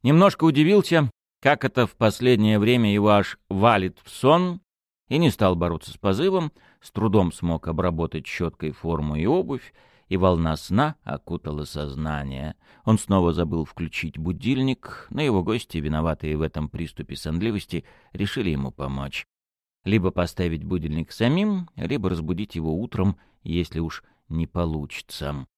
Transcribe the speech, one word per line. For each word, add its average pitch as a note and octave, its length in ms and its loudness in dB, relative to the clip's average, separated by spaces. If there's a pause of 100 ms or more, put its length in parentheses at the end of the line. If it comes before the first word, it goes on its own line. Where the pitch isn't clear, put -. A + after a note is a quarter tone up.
Немножко D#3+ 420 6
удивился, D#3+ 680 4 (300)
как C#3 240 2
это A#2+ 200 2
в - 120 -12
последнее G#2+ 600 4
время A2+ 340 4
его G#2 160 4
аж G2+ 280 2 (120)
валит G2 560 2
в - 40 -20
сон, F3 520 2 (480)
и C#3 80 0
не D#3+ 140 4
стал F#2 260 2
бороться E2 340 -4
с - 60 -20
позывом, D#3 560 0 (260)
с - 120 -20
трудом F#2+ 420 2
смог E2+ 340 -4
обработать E2 580 -2
щеткой D#2 460 -6
форму D2+ 460 -4
и D#2 80 -2
обувь, C#3+ 480 -2 (340)
и F#2+ 100 -2
волна E2 400 2
сна A2+ 460 0
окутала D2+ 640 -8
сознание. D2 920 -8 (280)
Он A2+ 140 4
снова F#2 340 2
забыл E2 320 -2
включить - 540 -8
будильник, B2 920 -4
но - 100 -6
его A2 220 2
гости, G#2+ 340 -4
виноватые D#2 580 -2
в D2+ 60 -2
этом D#2 260 -4
приступе - 480 -10
сонливости, F2 720 -4 (260)
решили G2+ 380 -2
ему C2+ 220 -2
помочь. C#2 540 -8 (600)
Либо F#2+ 240 2
поставить E2+ 540 -2
будильник D#2+ 480 -4
самим, F3 640 0
либо G2 340 -4
разбудить E2+ 460 -4
его D#2+ 200 -2
утром, F#2+ 420 -2 (260)
если E2 360 -4
уж E2 240 -6 (260)
не E2 180 -2
получится. D#2 1000 -6 (120)